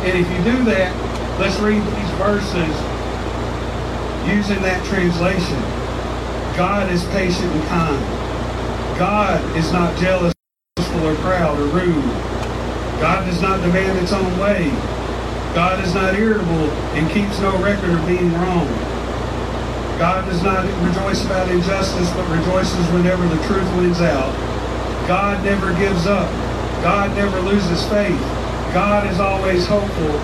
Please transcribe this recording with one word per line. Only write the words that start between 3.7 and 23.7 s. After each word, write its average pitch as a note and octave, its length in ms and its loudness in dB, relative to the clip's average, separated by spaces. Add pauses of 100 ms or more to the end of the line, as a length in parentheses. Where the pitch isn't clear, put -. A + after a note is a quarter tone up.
using G3+ 400 0
that F#3 240 2
translation. F3 720 0 (960)
God F#3+ 340 0
is E3+ 220 0
patient F3+ 400 0
and D#3 160 -2
kind. D#3+ 320 0 (1000)
God G3 460 2 (120)
is D#3+ 160 0
not E3+ 260 0
jealous, F3 340 2 (440)
or D#3+ 400 0
proud, E3+ 440 0
or C#3+ 80 2
rude. E3 360 2 (960)
God F3 260 2
does F3+ 160 0
not F#3+ 180 2
demand F#3 380 2
its F3+ 140 0
own F#3 280 0
way. F#3+ 300 2 (840)
God F#3 320 2
is E3+ 100 0
not F#3+ 200 2
irritable E3+ 580 2 (240)
and D#3 160 0
keeps G3+ 280 0
no G3 120 2 (100)
record G3+ 280 0
of D#3+ 160 2
being F3 260 2
wrong. F3 340 2 (1300)
God F#3 260 2
does F3+ 180 0
not F#3+ 220 2 (200)
rejoice F#3+ 400 0
about F#3 260 0
injustice, F3+ 600 0
but F3+ 160 -2
rejoices F3 640 2
whenever F3+ 360 4
the D#3+ 160 2
truth F#3+ 320 0